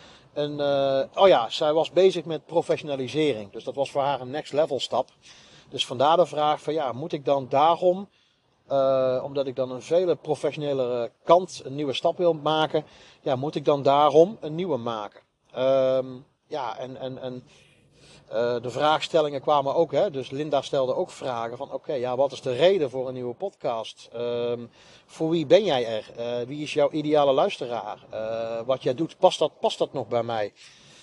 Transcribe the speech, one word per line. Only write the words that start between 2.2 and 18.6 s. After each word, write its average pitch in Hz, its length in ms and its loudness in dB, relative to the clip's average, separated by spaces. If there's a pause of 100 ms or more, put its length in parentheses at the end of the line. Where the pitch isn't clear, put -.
met 156 220 -8
professionalisering. 139 1040 -2
Dus 110 120 -14
dat 127 100 -8
was 131 160 -2
voor 143 120 -2
haar 135 180 -2
een 123 100 -12
next 147 220 -10
level 139 280 0
stap. - 280 -2 (600)
Dus - 180 -6
vandaar 143 300 2
de 175 100 4
vraag 147 340 0
van, 151 120 -6
ja, 147 200 -4
moet 135 200 -8
ik 143 120 -6
dan 139 240 0
daarom, 170 600 2 (580)
eh, 131 580 0
omdat 139 220 -4
ik 127 100 -8
dan 127 140 -4
een 127 120 -10
vele 170 340 2
professionelere 135 960 -4 (140)
kant, 180 400 4
een 135 100 -12
nieuwe 143 200 -4
stap 170 220 0
wil 175 160 2
maken, 151 520 0 (360)
ja, 143 160 -2
moet 143 180 -4
ik 147 100 -4
dan 143 180 2
daarom 147 580 6
een 151 140 -8
nieuwe 165 220 -4
maken? 117 440 -6 (320)
Ehm, 131 540 2 (400)
ja, 127 320 -6
en, 127 180 -10
en, 131 260 -10
en, 127 220 -10 (840)
eh, 120 340 -2